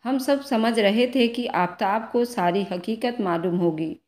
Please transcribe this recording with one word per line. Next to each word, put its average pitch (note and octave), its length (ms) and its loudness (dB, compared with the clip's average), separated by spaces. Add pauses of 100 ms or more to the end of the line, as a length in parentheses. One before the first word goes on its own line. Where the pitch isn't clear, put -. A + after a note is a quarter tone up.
हम B3+ 140 -2
सब C#4 220 0
समझ A3+ 380 0
रहे A3 280 4
थे B3 220 2
कि A#3 180 -4
आफताब F#3+ 640 -2
को A#3+ 120 2
सारी G3 380 0 (100)
हकीकत A3 480 -4
मालूम F3 360 0
होगी D#3+ 400 0 (120)